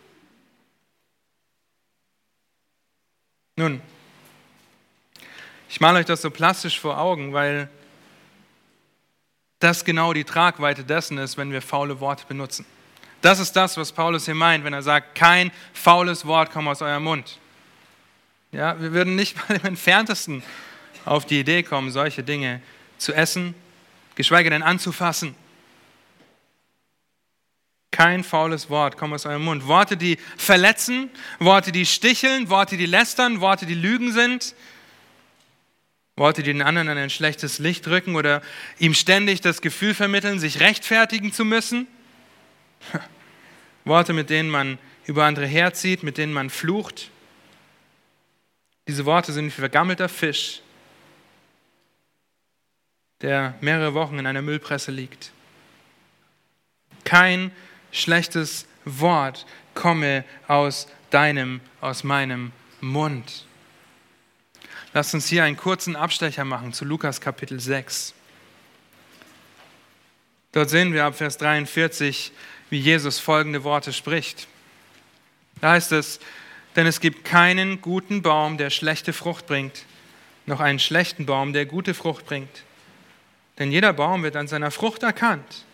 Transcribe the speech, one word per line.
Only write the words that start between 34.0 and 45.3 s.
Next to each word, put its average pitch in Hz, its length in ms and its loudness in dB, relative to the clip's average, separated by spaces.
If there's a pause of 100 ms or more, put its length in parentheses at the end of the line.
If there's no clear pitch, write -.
sind, 240 440 0 (1700)
Worte, 151 220 4
die 143 100 -2
den 143 80 -2
anderen 156 300 0
an 147 80 -4
ein 139 100 -4
schlechtes 151 500 -4
Licht 165 300 -4
rücken 180 260 0
oder 147 280 2 (360)
ihm 165 140 4
ständig 190 480 4
das 170 220 0
Gefühl 196 320 0
vermitteln, 202 440 0
sich 147 220 -2
rechtfertigen 220 720 2
zu 226 140 0
müssen. 226 400 -2 (1080)
<laughs> 160 80 -6 (840)
Worte, 170 260 4
mit 156 160 -2
denen 156 220 0
man 135 280 -2 (280)
über 151 180 2
andere 147 220 2